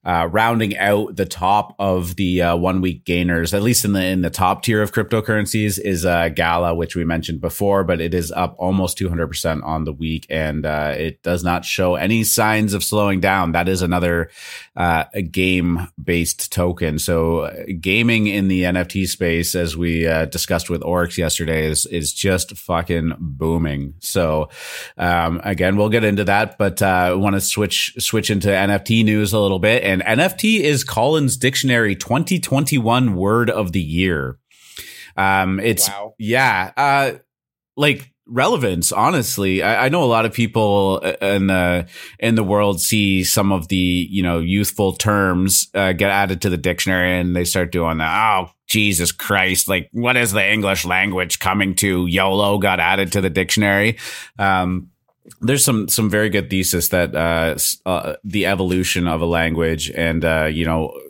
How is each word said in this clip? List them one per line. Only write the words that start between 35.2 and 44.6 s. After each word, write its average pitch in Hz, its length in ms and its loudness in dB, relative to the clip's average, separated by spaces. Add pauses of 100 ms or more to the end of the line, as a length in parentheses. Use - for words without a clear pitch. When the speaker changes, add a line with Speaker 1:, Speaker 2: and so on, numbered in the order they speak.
Speaker 1:
it's 107 300 0
Speaker 2:
Wow. 101 280 -12
Speaker 1:
yeah, 110 600 0
uh, 139 340 2 (640)
like, 143 360 0 (160)
relevance, 123 640 0
honestly. 101 720 0
I, 107 240 2
I 131 40 2
know 165 140 0
a - 20 2
lot 113 200 4
of 110 80 -2
people, 101 680 2
uh, 85 180 0
in 98 240 2
the, 90 420 2 (300)
in 113 160 0
the 110 100 2
world 101 380 2
see 98 420 2
some 98 280 2
of 87 160 -2
the, 95 100 0
you 90 460 0
know, 85 160 0
youthful 95 540 0